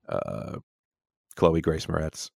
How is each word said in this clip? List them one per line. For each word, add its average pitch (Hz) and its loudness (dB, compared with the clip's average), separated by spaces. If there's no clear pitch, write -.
uh, - -6
Chloe 82 6
Grace 80 0
Moretz. 80 -4